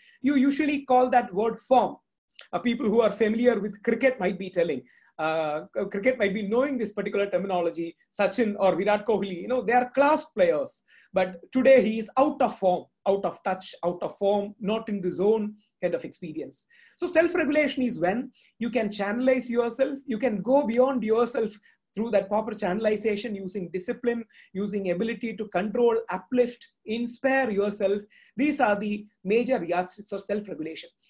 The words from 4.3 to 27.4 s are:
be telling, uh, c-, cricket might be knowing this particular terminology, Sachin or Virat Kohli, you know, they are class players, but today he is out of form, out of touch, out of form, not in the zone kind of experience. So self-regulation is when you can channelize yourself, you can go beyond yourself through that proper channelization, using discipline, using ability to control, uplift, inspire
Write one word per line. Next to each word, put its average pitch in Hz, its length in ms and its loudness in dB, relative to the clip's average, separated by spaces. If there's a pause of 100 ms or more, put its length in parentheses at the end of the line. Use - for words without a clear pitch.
be 190 120 -8
telling, 165 320 0 (360)
uh, 160 440 -2 (120)
c-, 214 160 -2
cricket 254 280 0
might 196 160 0
be 214 80 -4
knowing 247 340 0
this 214 160 -6
particular 202 380 -2
terminology, 175 680 -4 (160)
Sachin 208 460 0
or 190 160 4
Virat 208 320 0
Kohli, 190 340 -2
you 196 80 -10
know, 247 140 -2
they 202 100 -2
are 247 180 2
class 294 360 2
players, 160 560 0 (320)
but 185 220 0 (160)
today 262 300 8
he 220 160 0
is 220 200 -6
out 285 240 2
of 220 160 0
form, 180 260 2 (240)
out 196 160 2
of 170 200 -6
touch, 185 300 -6 (120)
out 175 160 -4
of 156 160 -8
form, 202 420 0
not 220 300 -4
in 202 100 -4
the 175 100 -4
zone 208 440 0 (260)
kind 175 140 -2
of - 100 -6
experience. 151 600 -12 (300)
So 359 100 -6
self-regulation 311 760 2
is 208 140 -4
when 196 320 -2 (280)
you 233 100 -4
can 220 200 -2
channelize 240 600 0
yourself, 240 560 0
you 220 140 -4
can 214 240 -2
go 269 240 4
beyond 247 380 2
yourself 226 480 0 (420)
through 226 160 -4
that 190 160 2
proper 214 260 -2
channelization, 214 840 -2
using 190 340 -8
discipline, 233 540 -4 (300)
using 196 380 -4
ability 226 440 -4
to 220 120 -8
control, 220 460 0 (140)
uplift, 240 580 -2 (200)
inspire 240 640 -2